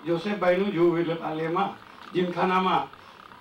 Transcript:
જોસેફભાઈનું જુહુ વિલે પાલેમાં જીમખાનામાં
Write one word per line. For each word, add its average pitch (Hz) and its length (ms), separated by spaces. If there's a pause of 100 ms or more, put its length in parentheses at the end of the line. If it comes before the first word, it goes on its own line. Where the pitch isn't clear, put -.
જોસેફભાઈનું 180 680
જુહુ 165 200
વિલે 165 220
પાલેમાં 160 640 (380)
જીમખાનામાં 180 760 (540)